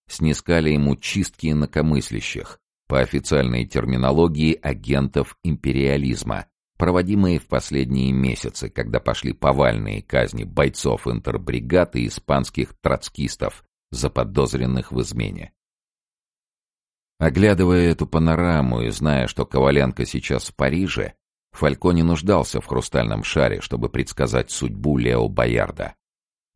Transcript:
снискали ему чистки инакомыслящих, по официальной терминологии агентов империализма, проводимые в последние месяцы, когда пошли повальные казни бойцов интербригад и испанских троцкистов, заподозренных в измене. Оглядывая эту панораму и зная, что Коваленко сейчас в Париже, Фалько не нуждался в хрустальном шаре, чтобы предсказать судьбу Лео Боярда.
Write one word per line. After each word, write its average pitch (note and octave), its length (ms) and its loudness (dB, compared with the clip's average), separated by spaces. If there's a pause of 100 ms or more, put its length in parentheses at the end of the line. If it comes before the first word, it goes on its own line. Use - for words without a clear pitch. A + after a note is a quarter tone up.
снискали D#2 640 2
ему C#2+ 260 2
чистки - 540 -4
инакомыслящих, D2+ 1080 -2 (260)
по C2+ 140 2
официальной B1+ 680 0
терминологии C#2+ 960 2
агентов C2+ 840 -2
империализма, C2+ 1040 -2 (300)
проводимые F2+ 600 2
в - 80 -10
последние C2 680 0
месяцы, B1 580 -2
когда A1+ 300 -4
пошли A#1 320 -4
повальные A1+ 680 0
казни A1+ 420 -2
бойцов B1 600 -2
интербригад A#1+ 920 -2
и A#1 100 0
испанских - 760 -4
троцкистов, - 840 -4 (260)
заподозренных B1+ 1000 -2
в B1 80 -2
измене. G1+ 520 -6 (1700)
Оглядывая F2+ 720 4
эту D#2 160 0
панораму D#2+ 760 2
и A1+ 80 -2
зная, C2+ 360 0
что B1+ 200 -4
Коваленко C2+ 600 2
сейчас B1+ 420 -4
в - 60 -16
Париже, C#2 600 -2 (380)
Фалько D2+ 380 2
не E2+ 120 4
нуждался E2 580 2
в - 60 -10
хрустальном A1 580 -2
шаре, G#1+ 360 0
чтобы A#1 280 -6
предсказать B1 640 -2
судьбу B1 480 -2
Лео A#1+ 300 2
Боярда. A1+ 680 -2 (600)